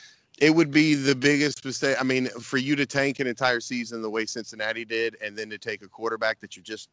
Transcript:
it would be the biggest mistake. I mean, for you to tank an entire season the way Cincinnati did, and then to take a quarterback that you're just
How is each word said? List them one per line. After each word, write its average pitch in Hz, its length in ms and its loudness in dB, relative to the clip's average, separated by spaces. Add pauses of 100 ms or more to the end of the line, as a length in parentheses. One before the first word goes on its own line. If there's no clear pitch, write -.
(400)
it 151 120 8
would 160 200 4
be 151 220 6
the 139 220 2
biggest 143 500 2
mistake. 135 340 0
I 131 40 0
mean, 131 240 0
for 117 300 -6
you 135 180 0
to 139 100 0
tank 139 340 0
an 139 80 -2
entire 123 320 0
season 117 440 -8
the 110 60 -4
way 110 180 -2
Cincinnati 113 580 -8
did, 113 340 -2
and 104 160 -10
then 107 140 -10
to 107 80 -12
take 104 240 -8
a 98 60 -20
quarterback 110 540 -4
that - 140 -16
you're 92 80 -20
just 110 300 -12